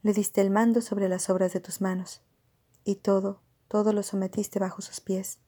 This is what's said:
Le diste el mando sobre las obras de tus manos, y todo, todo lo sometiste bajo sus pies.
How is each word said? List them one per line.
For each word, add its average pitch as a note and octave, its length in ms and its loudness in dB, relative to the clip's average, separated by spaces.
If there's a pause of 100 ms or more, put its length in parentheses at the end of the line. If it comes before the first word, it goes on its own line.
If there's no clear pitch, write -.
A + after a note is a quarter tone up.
Le G#3 100 2
diste G3+ 280 0
el G3 100 4
mando A3+ 300 4
sobre G3 280 -2
las F#3 200 -2
obras F#3 240 2
de F#3 80 -2
tus - 200 -12
manos, F#3 420 -4 (640)
y G3+ 120 0
todo, G3 460 0 (240)
todo G#3+ 260 2
lo G3+ 100 0
sometiste G3 560 -4
bajo F#3+ 240 -4
sus - 180 -14
pies. F#3+ 480 -6